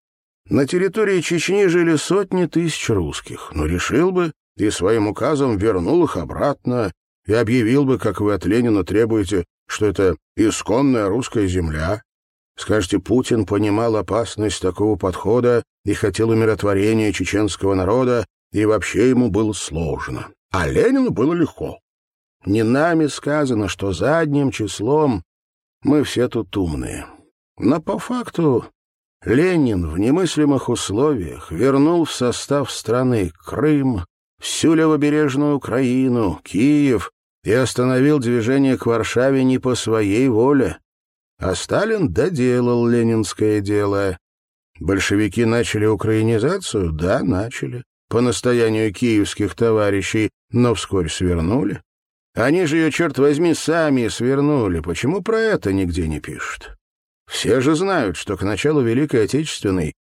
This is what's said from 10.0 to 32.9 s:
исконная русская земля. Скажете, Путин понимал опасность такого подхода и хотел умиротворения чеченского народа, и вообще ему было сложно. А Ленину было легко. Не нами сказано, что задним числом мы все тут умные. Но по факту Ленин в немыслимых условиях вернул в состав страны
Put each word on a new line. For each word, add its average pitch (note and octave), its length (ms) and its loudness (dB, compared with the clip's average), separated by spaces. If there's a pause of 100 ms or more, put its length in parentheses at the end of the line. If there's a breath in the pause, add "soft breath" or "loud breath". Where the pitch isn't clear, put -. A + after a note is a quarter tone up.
исконная A2+ 720 2
русская A2 380 -2
земля. F2 540 -4 (560)
Скажете, G#2 420 0
Путин A#2+ 460 0
понимал G#2+ 520 0
опасность G#2 640 -4
такого G2+ 340 0
подхода A2+ 680 0 (200)
и G#2 100 -2
хотел A2 360 0
умиротворения G#2+ 840 2
чеченского G2 640 -2
народа, A#2+ 500 0 (280)
и G#2 100 0
вообще G#2+ 460 2
ему B2 200 4
было G#2+ 220 0
сложно. C#2 800 -6 (220)
А F#2 140 -2
Ленину G3 460 2
было A#2+ 220 0
легко. - 460 -4 (640)
Не G#2+ 180 2
нами D3+ 440 2
сказано, C3 600 -2
что G2 240 -4
задним C#3+ 600 0
числом A2+ 720 -2 (600)
мы C#3 200 4
все A#2+ 260 -2
тут A2+ 260 -6
умные. D2 500 -4 (540)
Но D3+ 220 2
по G#3 180 -6
факту F3 680 -2 (600)
Ленин B2 640 2
в D#2 80 -6
немыслимых C#3+ 720 2
условиях G#2+ 840 -2
вернул C#3 540 2
в - 80 -6
состав B2+ 580 -2
страны A#2 640 0